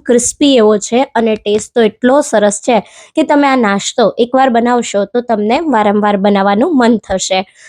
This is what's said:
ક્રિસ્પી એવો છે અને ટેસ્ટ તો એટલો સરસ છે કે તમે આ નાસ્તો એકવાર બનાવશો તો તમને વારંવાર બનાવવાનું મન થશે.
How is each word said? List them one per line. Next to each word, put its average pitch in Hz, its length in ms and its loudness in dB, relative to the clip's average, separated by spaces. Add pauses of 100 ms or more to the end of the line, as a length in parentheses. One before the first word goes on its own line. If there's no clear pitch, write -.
ક્રિસ્પી 247 520 0
એવો 214 200 2
છે 226 240 -2 (140)
અને 226 200 0
ટેસ્ટ 208 380 -6
તો 226 160 2
એટલો 254 320 0
સરસ 208 400 0
છે 240 160 0 (380)
કે 320 180 0
તમે 285 140 2
આ 262 180 0
નાસ્તો 196 420 -2 (100)
એકવાર 262 340 0
બનાવશો 233 540 -2
તો 240 280 -6
તમને 214 240 -2 (160)
વારંવાર 208 440 0
બનાવવાનું 202 600 0
મન 233 240 2
થશે. 190 420 -4 (260)